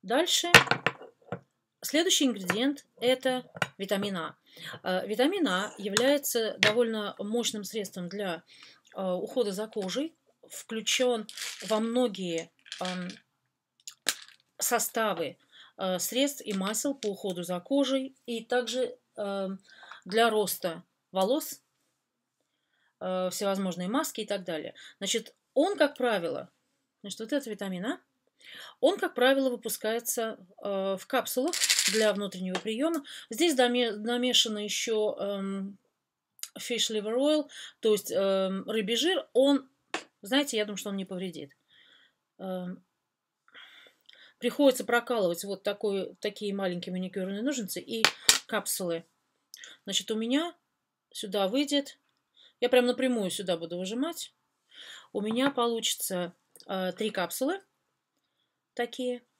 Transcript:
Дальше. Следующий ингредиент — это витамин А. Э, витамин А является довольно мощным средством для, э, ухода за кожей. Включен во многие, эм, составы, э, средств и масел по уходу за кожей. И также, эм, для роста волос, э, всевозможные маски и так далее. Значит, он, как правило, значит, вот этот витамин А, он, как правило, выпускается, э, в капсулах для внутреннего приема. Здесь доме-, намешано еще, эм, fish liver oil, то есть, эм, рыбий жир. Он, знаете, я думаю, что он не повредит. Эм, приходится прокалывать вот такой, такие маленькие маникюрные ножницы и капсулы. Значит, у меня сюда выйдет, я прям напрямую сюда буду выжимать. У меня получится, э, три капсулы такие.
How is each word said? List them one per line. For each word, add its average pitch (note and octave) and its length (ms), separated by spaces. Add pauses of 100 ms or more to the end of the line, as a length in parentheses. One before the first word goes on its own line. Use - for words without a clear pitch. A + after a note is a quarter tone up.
Дальше. D#4+ 480 (1300)
Следующий E4 420
ингредиент — A3+ 640 (160)
это B3+ 420 (340)
витамин G3 380
А. D#3 220 (440)
Э, F#3 240
витамин C#4 400
А G3 320
является A3+ 800
довольно G#3+ 600
мощным G#3+ 460
средством F#3+ 420
для, F3+ 360 (520)
э, F#3+ 160
ухода G3+ 400
за G#3 160
кожей. G#3+ 480 (340)
Включен A3+ 760 (400)
во G#3+ 140
многие, F#3+ 680 (300)
эм, F3+ 300 (1500)
составы, G3+ 800 (400)
э, F#3 220
средств C#4 460
и G#3 80
масел G#3+ 420
по A3 120
уходу F#3+ 360
за F3 160
кожей. C4+ 560 (100)
И A#3 200
также, B3 520 (200)
эм, G3 420 (460)
для A3+ 240
роста F#3 520 (300)
волос, G#3 500 (1400)
э, F#3 300
всевозможные F#3+ 580
маски C#4 320
и G#3 40
так G3 200
далее. D#3+ 300 (240)
Значит, G#3+ 360 (180)
он, F#4 240
как C#4+ 180
правило, F3+ 540 (520)
значит, G3+ 180
вот A3+ 140
этот C#4 140
витамин G3 380
А, D#4+ 140 (800)
он, F#4 180
как F#4+ 160
правило, C4 360
выпускается, A3+ 880 (260)
э, G3 360
в - 80
капсулах C4+ 480 (360)
для G#3+ 220
внутреннего F#3 460
приема. C#4 440 (260)
Здесь D4 260
доме-, B3 360
намешано A3+ 720
еще, G#3+ 560
эм, G3 580 (800)
fish A3+ 340
liver G#3+ 240
oil, D4 340 (300)
то G#3+ 140
есть, - 180
эм, F#3+ 580
рыбий A3 260
жир. D#4+ 380
Он, C#4 360 (520)
знаете, C4 360
я G#3 80
думаю, G3+ 120
что G3+ 120
он G3 80
не F#3+ 80
повредит. F3+ 460 (880)
Эм, F#3 440 (1600)
приходится B3+ 440
прокалывать A3+ 640
вот G3 180
такой, G3+ 560
такие G#3 340
маленькие F3+ 380
маникюрные F#3 500
ножницы B3 380
и A3 240 (440)
капсулы. F3 580 (800)
Значит, F#3+ 260
у G#3+ 40
меня C4+ 380 (580)
сюда G3 360
выйдет, C#4 500 (640)
я B3 100
прям B3 160
напрямую B3 440
сюда F3+ 260
буду E3+ 220
выжимать. A#3+ 560 (800)
У G3+ 100
меня A#3+ 300
получится, A3 840 (320)
э, F#3 280
три G#3+ 180
капсулы C4 500 (1120)
такие. B3 500 (160)